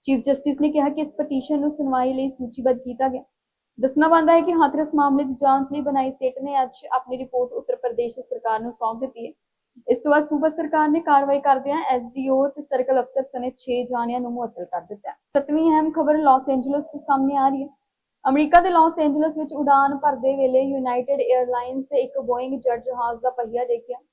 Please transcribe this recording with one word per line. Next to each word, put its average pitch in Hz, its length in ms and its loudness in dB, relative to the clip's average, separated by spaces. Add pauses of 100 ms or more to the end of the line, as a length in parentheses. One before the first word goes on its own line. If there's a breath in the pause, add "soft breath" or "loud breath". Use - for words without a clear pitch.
ਚੀਫ 269 220 0
ਜਸਟਿਸ 277 360 0
ਨੇ 294 80 2
ਕਿਹਾ 294 200 2
ਕਿ 294 120 -6
ਇਸ 302 160 -6
ਪਟੀਸ਼ਨ 285 420 -2
ਨੂੰ 294 120 0
ਸੁਣਵਾਈ 262 420 -2
ਲਈ 269 160 -2
ਸੂਚੀਬੱਧ 254 480 -2
ਕੀਤਾ 254 300 -4
ਗਿਆ। 254 160 -6 (560)
ਦੱਸਣਾ 269 280 4
ਬਣਦਾ 330 260 6
ਹੈ 330 80 6
ਕਿ 339 120 0
ਹਾਥਰਸ 302 420 2
ਮਾਮਲੇ 285 280 2
ਦੀ 269 100 -4
ਜਾਂਚ 269 380 2
ਲਈ 285 100 -6
ਬਣਾਈ 269 300 -2
ਸਿੱਟ 262 300 -4
ਨੇ 277 220 -2
ਅੱਜ - 280 -10
ਆਪਣੀ 254 260 -4
ਰਿਪੋਰਟ 247 340 -2
ਉੱਤਰ - 240 -4
ਪ੍ਰਦੇਸ਼ 240 440 -4
ਸਰਕਾਰ 226 400 -4
ਨੂੰ 233 120 -8
ਸੌਂਪ 226 280 -6
ਦਿੱਤੀ 233 280 -10
ਹੈ। 311 60 -16 (540)
ਇਸ - 120 2
ਤੋਂ 294 120 0
ਬਾਅਦ 302 120 4
ਸੂਬਾ 302 260 0
ਸਰਕਾਰ 311 400 0
ਨੇ 311 100 4
ਕਾਰਵਾਈ 277 400 2
ਕਰਦਿਆਂ 277 500 0
ਐਸ 247 120 0
ਡੀ 262 280 -6
ਓ 269 180 4
ਤੇ 285 140 -8
ਸਰਕਲ 262 380 0
ਅਫਸਰ 254 240 -4
ਸਣੇ 254 260 -6
ਛੇ 247 340 -4
ਜਾਣਿਆਂ 240 360 -4
ਨੂੰ 240 140 -6
ਮੁਅੱਤਲ 233 320 -8
ਕਰ 175 160 -8
ਦਿੱਤਾ - 280 -14
ਹੈ। - 60 -16 (220)
ਸੱਤਵੀਂ 302 340 0
ਅਹਿਮ 311 200 2
ਖਬਰ 302 260 2
ਲਾਸ 269 320 4
ਐਂਜਲਸ 277 360 -2
ਤੋਂ - 140 -14
ਸਾਹਮਣੇ 269 360 0
ਆ 269 140 2
ਰਹੀ 277 140 -4
ਹੈ। 294 60 -12 (600)
ਅਮਰੀਕਾ 302 320 6
ਦੇ 359 80 0
ਲਾਸ 330 300 4
ਐਂਜਲਸ 302 380 0
ਵਿੱਚ 311 160 -8
ਉਡਾਨ 277 440 2
ਭਰਦੇ 269 400 0
ਵੇਲੇ 262 240 2
ਯੂਨਾਈਟਿਡ 262 580 -2
에ਅਰਲਾਈਨਜ਼ 247 680 0
ਦੇ 277 160 0
ਇੱਕ 269 180 -6
ਬੋਇੰਗ 247 400 -4
ਜੈਟ 233 260 -2
ਜਹਾਜ਼ 240 360 -4
ਦਾ 254 80 0
ਪਹੀਆ 240 360 -6
ਡਿੱਗ 233 240 -2
ਗਿਆ। 247 80 -10 (160)